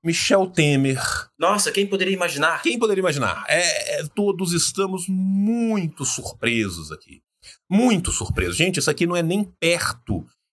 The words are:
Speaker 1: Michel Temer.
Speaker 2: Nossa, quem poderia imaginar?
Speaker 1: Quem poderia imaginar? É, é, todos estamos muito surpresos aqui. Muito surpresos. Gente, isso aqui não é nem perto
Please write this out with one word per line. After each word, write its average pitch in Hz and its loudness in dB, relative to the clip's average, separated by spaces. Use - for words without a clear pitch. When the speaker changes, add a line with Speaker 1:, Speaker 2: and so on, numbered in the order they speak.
Speaker 1:
Michel 190 2
Temer. 139 2
Speaker 2:
Nossa, 185 2
quem 196 0
poderia 190 0
imaginar? 160 0
Speaker 1:
Quem 233 0
poderia 208 2
imaginar? 139 0
É, 156 0
é, 156 -6
todos 190 0
estamos 185 -2
muito 196 0
surpresos 101 -2
aqui. - -20
Muito 220 2
surpresos. 90 -4
Gente, 180 0
isso 143 0
aqui 170 0
não 175 -2
é 175 0
nem 180 0
perto 165 -2